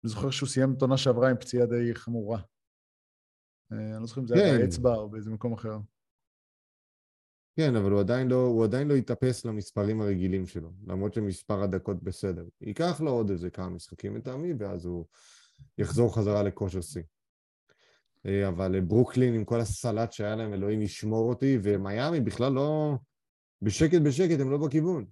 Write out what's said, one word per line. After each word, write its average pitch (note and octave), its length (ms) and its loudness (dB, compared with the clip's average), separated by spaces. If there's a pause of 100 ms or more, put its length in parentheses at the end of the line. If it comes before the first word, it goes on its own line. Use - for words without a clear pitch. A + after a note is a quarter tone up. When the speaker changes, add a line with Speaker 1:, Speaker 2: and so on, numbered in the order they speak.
Speaker 1:
אני A2+ 60 -4
זוכר A2 220 -2
שהוא C3+ 180 -4
סיים C3 280 2
את C3+ 40 0
עונה C3+ 160 4
שעברה B2+ 320 4
עם B2 80 2
פציעה A#2+ 280 2
די A#2+ 300 0
חמורה. A2+ 440 -6 (1300)
אה, A2 60 -8
אני A2 220 -8
לא A2+ 60 -8
זוכר B2 160 -8
אם A#2+ 60 -6
זה A#2 80 2
היה E3+ 220 8
Speaker 2:
כן. A#2 40 6
Speaker 1:
באצבע A#2 340 2
או G#2+ 140 -6
באיזה G#2+ 220 -8
מקום A2+ 220 -4
אחר. G#2+ 240 -8 (1800)
Speaker 2:
כן, D3 200 2
אבל G2 160 4
הוא G2+ 80 4
עדיין B2 280 2
לא, B2+ 80 2
הוא B2 280 4
עדיין B2+ 240 0
לא C#3+ 80 4
התאפס B2+ 500 0
למספרים G#2+ 560 -2
הרגילים F#2+ 440 0
שלו, E2 260 -10 (160)
למרות F#2+ 260 -4
שמספר G2+ 500 -2
הדקות F2+ 400 -4
בסדר. F2+ 420 -6 (160)
ייקח D3+ 400 -4
לו D3+ 100 0
עוד A2+ 180 0
איזה F2+ 200 -4
כמה F#2 200 -8
משחקים F2+ 460 -10
לטעמי, C3 440 -6
ואז F#2+ 260 -8
הוא F2 200 -6 (720)
יחזור A#2+ 380 2
חזרה G#2 280 2
לכושר F#2+ 380 -2
שיא. E2+ 220 -10 (1200)
אה, G2 220 0
אבל, F#2 280 -2
אה, F#2+ 60 2
ברוקלין A#2+ 520 4
עם G#2+ 120 0
כל A#2 140 0
הסלט A2+ 520 -2
שהיה G#2+ 240 -4
להם, A2 180 -6
אלוהים G#2 280 0
ישמור A2 480 0
אותי, C3+ 340 2
ומיאמי G#2 560 0
בכלל A#2+ 320 0
לא... D3 440 0 (680)
בשקט D3+ 440 4
בשקט D#3 340 2
הם C3+ 120 0
לא C#3+ 60 0
בכיוון. D3+ 540 0